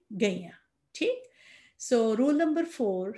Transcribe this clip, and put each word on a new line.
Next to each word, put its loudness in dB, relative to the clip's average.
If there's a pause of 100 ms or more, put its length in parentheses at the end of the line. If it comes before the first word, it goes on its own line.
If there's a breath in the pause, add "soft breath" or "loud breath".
(200)
ਗਈਆਂ, -2 (420)
ਠੀਕ? -2 (560 soft breath)
So 2 (180)
rule 4
number 2
four, -2